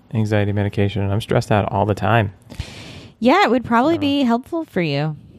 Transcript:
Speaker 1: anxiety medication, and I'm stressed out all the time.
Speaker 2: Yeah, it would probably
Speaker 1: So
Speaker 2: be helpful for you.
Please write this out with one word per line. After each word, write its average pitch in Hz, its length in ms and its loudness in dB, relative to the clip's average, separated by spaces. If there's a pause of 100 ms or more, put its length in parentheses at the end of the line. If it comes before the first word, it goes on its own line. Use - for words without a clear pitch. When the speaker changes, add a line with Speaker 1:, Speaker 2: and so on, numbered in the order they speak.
(120)
Speaker 1:
anxiety 104 400 0
medication, 101 500 0
and 98 100 -2
I'm 101 80 0
stressed - 320 0
out 101 200 2
all 101 140 0
the 104 80 0
time. 104 380 2 (880)
Speaker 2:
Yeah, 320 240 4
it 359 60 2
would 247 140 0
probably 247 300 2
Speaker 1:
So 320 60 -2
Speaker 2:
be 285 220 0
helpful 254 420 -2
for - 180 -6
you. 151 340 -2 (220)